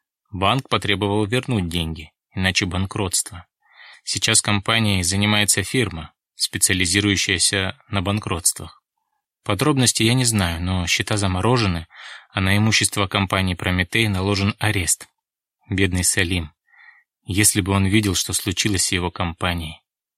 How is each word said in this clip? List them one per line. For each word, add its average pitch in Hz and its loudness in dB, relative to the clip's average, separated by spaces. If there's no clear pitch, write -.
Банк 101 0
потребовал 104 0
вернуть 113 -2
деньги, 82 -6
иначе 92 0
банкротство. 92 -4
Сейчас - 2
компанией 104 2
занимается 101 2
фирма, 87 -4
специализирующаяся 95 0
на 98 -2
банкротствах. 92 -4
Подробности 127 2
я 113 4
не 127 2
знаю, 90 0
но 90 -2
счета 110 -2
заморожены, 95 2
а 101 -4
на 95 4
имущество 104 2
компании 95 0
«Прометей» 92 0
наложен 98 0
арест. 104 -2
Бедный 92 0
Салим. 87 -2
Если 101 2
бы 95 0
он 98 2
видел, 101 2
что - -4
случилось 104 -2
с - -2
его 90 0
компанией. 85 -4